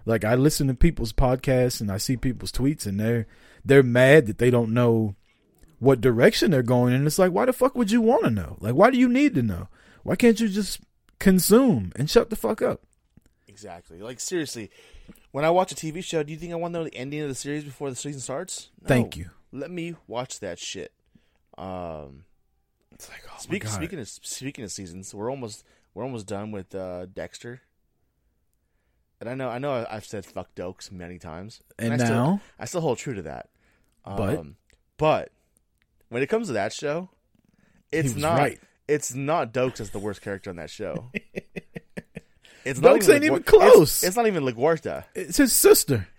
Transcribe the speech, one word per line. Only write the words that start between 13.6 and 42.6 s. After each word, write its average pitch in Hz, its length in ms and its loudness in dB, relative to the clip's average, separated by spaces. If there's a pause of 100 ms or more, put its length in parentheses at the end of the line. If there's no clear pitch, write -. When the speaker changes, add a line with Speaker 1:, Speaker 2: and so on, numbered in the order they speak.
Speaker 2:
Like, 120 180 -14
seriously, 131 520 -8 (640)
when 139 120 -2
I 160 60 2
watch 180 220 0
a - 20 -12
T 160 160 -8
V 190 100 -10
show, 165 220 -4
do 147 100 -8
you 160 60 -12
think 170 160 -12
I - 20 -8
wanna 170 220 -6
know 165 60 -6
the 147 100 -12
ending 143 260 -10
of 147 80 -6
the 131 60 -8
series 147 300 -8
before 139 260 -10
the 123 60 -10
season 143 260 -10
starts? - 480 -12 (100)
No. - 80 -8
Speaker 1:
Thank 123 260 2
you. 85 120 -14 (260)
Speaker 2:
Let 139 180 -12
me 170 240 -10 (120)
watch 123 340 -8
that 90 180 -10
shit. - 340 -14 (640)
Um, 80 680 -12 (680)
Speaker 1:
It's - 160 -20
like, - 180 -20
oh - 60 -18
my - 80 -20
Speaker 2:
speak-, - 240 -8
Speaker 1:
God. 107 80 -6
Speaker 2:
speaking 156 260 -8
of, 107 100 -14
speaking - 560 -14
of 92 60 -14
seasons, 92 420 -16
we're 107 160 -8
almost, 123 360 -12 (280)
we're 110 120 -12
almost 117 240 -12
done 107 240 -10
with, 95 200 -14
uh, 92 340 -10
Dexter. 95 560 -16 (1600)
And 107 80 -12
I 123 60 -10
know, 131 140 -8
I 120 100 -8
know 139 140 -6
I, 117 240 -6
I've 104 80 -12
said 101 200 -12
"fuck - 300 -14
Dokes" 95 380 -12
many 90 260 -14
times. 90 420 -16 (160)
Speaker 1:
And 117 180 -2
Speaker 2:
I - 20 0
still, 120 140 2
Speaker 1:
now? 135 300 0 (200)
Speaker 2:
I 110 60 -12
still 175 140 -6
hold 143 180 -2
true 139 160 -10
to 98 80 -10
that. 69 260 -14 (560)
Speaker 1:
But? 98 340 -4
Speaker 2:
Um, 76 180 -16 (420)
but 147 340 -2 (760)
when 120 120 -4
it 139 60 -4
comes 226 180 -4
to 156 60 -8
that 107 200 -4
show, 156 380 -8 (800)
Speaker 1:
He 147 80 -4
Speaker 2:
it's 135 160 0
Speaker 1:
was 143 80 -6
Speaker 2:
not, 160 160 0
Speaker 1:
right. 139 220 -2 (260)
Speaker 2:
it's 147 260 -2
not 139 400 -4
Dokes 123 280 -2
as 104 100 -12
the 104 80 -10
worst 101 240 -10
character 98 280 -10
on 87 60 -12
that 78 140 -14
show. 98 440 -10
Speaker 1:
<laughs> - 60 -8 (1400)